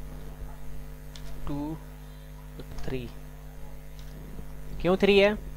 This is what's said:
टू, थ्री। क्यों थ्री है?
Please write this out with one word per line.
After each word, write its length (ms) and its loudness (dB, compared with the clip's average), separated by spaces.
टू, 300 -2
थ्री। 220 0
क्यों 160 6
थ्री 220 10
है? 120 10